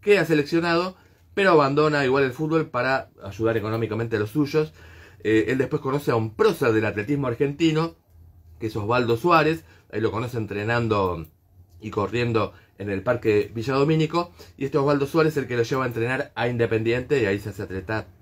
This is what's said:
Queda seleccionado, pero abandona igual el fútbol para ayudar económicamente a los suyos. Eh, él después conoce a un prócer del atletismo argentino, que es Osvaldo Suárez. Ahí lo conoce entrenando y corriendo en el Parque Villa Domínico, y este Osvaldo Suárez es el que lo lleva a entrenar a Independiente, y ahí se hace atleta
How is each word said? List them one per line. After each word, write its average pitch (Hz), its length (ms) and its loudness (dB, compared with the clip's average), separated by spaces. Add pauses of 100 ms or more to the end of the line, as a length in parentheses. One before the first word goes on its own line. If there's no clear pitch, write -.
Queda 202 240 4
seleccionado, 165 720 2 (380)
pero 196 160 4
abandona 147 560 4
igual 139 180 4
el 131 80 0
fútbol 156 380 0
para 131 400 -2 (120)
ayudar 110 360 -2
económicamente 110 580 -2
a 104 40 0
los 104 100 -2
suyos. 156 420 0 (500)
Eh, 110 260 4
él 131 100 -2
después 131 240 -2
conoce 143 280 -4
a 123 60 2
un 110 180 -2
prócer 170 380 2
del 107 140 2
atletismo 117 400 -2
argentino, 156 720 0 (640)
que 110 100 -6
es - 80 -8
Osvaldo 117 420 0
Suárez. 160 460 2 (280)
Ahí 107 80 -6
lo 110 120 0
conoce 120 240 -6
entrenando 104 920 -2 (540)
y 107 100 -12
corriendo 110 600 -2 (260)
en 101 120 -8
el 95 120 -4
Parque 110 500 0
Villa 113 220 -4
Domínico, 160 560 0 (260)
y 135 100 -6
este 147 120 -2
Osvaldo 143 260 2
Suárez 156 280 2
es 143 60 -2
el 127 100 -4
que 120 80 -4
lo 117 80 2
lleva 131 180 -2
a 127 60 -2
entrenar 120 480 -4
a 120 100 -2
Independiente, 117 720 0
y 107 60 2
ahí 101 140 0
se - 80 -10
hace 101 160 -8
atleta 95 420 -8 (160)